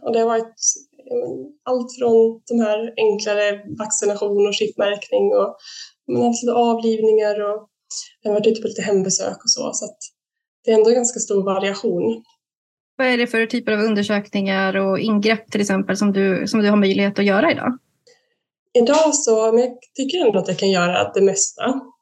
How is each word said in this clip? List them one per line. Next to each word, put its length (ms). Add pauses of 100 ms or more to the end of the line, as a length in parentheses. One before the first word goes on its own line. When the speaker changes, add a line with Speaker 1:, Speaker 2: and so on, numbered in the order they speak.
Speaker 1:
Och 100
det 60
har 80
varit, 280 (560)
eh, 220 (320)
allt 340
från 500
de 120
här 360
enklare 640 (180)
vaccination 680
och 80
chipmärkning 800
och, 220 (560)
men, 100
alltså, 300
avlivningar 880 (100)
och 180 (540)
jag 80
har 80
varit 80
ute 160
på 60
lite 140
hembesök 640
och 60
så. 220
Så 120
att 140 (680)
det 60
är 80
ändå 120
ganska 300
stor 240
variation. 800 (720)
Speaker 2:
Vad 100
är 100
det 100
för 200
typer 260
av 80
undersökningar 960
och 220
ingrepp, 520
till 100
exempel, 360
som 160
du, 340
som 160
du 80
har 60
möjlighet 420
att 60
göra 280
idag? 260 (960)
Speaker 1:
Idag 400
så, 380
men 120
jag 80 (220)
tycker 320
ändå 120
att 100
jag 100
kan 120
göra 440
det 60
mesta. 600 (220)